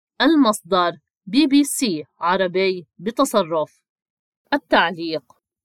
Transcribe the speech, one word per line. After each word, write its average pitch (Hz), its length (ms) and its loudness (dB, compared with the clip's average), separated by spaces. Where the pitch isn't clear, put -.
المصدر: 214 720 2
بي 254 200 2
بي 285 180 4
سي 185 400 -4
عربي 185 680 -2
بتصرف. 175 840 -2
التعليق: 170 680 -2